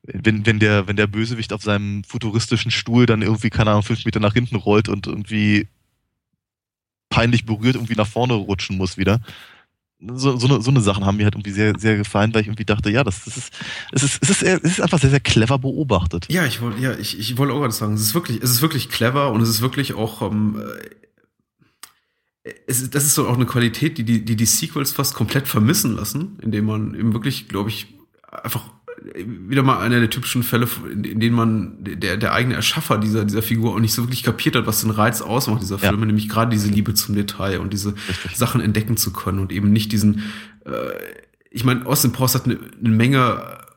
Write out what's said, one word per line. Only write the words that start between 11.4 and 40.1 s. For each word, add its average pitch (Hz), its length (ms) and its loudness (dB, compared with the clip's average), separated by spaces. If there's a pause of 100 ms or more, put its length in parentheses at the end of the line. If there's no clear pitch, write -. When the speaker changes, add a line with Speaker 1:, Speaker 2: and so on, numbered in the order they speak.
Speaker 1:
sehr, 104 260 2
sehr 107 180 2
gefallen, 104 380 0
weil 110 80 4
ich 101 60 -4
irgendwie 107 180 -6
dachte, 104 240 0
ja, 123 120 2
das, 107 220 -4
das 117 140 -12
ist, - 160 -14 (380)
es 143 100 0
ist, - 200 -2
es - 80 0
ist, - 120 2
es 185 200 4
ist 170 200 0
einfach 175 160 2
sehr, 139 100 6
sehr 135 120 4
clever 120 380 2
beobachtet. 107 720 -2
Speaker 2:
Ja, 170 140 2
ich 113 160 -2
wollte, 117 220 -6
ja, 131 100 -2
ich, - 260 -8
ich 117 200 -6
wollte 135 160 0
auch 147 60 -2
gerade 123 120 0
sagen, 107 220 -2
es 107 80 0
ist 107 120 0
wirklich, 139 280 -2
es 123 80 2
ist 120 100 2
wirklich 143 300 0
clever 131 420 2
und 110 80 2
es 113 80 4
ist 110 140 0
wirklich 127 320 -2
auch, 110 260 -6
ähm, 107 400 0 (1800)
äh, - 60 -14 (180)
es 120 120 -2
ist, 131 140 -10
das 143 100 2
ist 151 100 2
so 127 120 2
auch 120 80 2
eine 123 120 2
Qualität, 123 520 0
die, 113 60 -4
die, 110 200 0
die, 113 120 0
die 110 100 2
Sequels 143 460 -2
fast - 220 -2
komplett 135 340 -2
vermissen 120 480 2
lassen, 147 460 -8
indem 107 240 -2
man 107 280 -2
eben 107 180 0
wirklich, 117 360 -4
glaub 98 180 -2
ich, - 220 -8 (420)
einfach - 320 -8 (520)
wieder 104 480 -4
mal 127 180 4
einer 120 200 2
der 113 100 2
typischen 127 320 -2
Fälle, 117 260 0 (240)
in, 101 120 -4
in 107 160 -4
denen 117 160 2
man, 110 480 0
der, 92 320 -4
der 107 160 0
eigene 123 220 0
Erschaffer 110 440 0
dieser, 107 260 2
dieser 104 180 0
Figur 113 320 0
auch 98 40 0
nicht 110 140 2
so 120 100 0
wirklich 127 200 -4
kapiert 131 340 0
hat, 113 100 0
was 104 140 0
den 110 100 0
Reiz 107 300 2
ausmacht, 110 400 0
dieser 98 160 -4
Speaker 1:
Ja. 101 140 2
Speaker 2:
Filme, 107 160 0
nämlich 107 220 2
gerade 113 220 2
diese 104 180 2
Liebe 104 260 2
zum 104 200 -4
Detail 101 440 -2
und 95 140 -4
diese 101 220 -4 (140)
Speaker 1:
Richtig. 92 280 -6
Speaker 2:
Sachen 123 240 0
entdecken 107 360 0
zu - 160 -4
können 95 260 -4
und 95 140 -4
eben 101 200 2
nicht 107 200 2
diesen, 107 300 2 (420)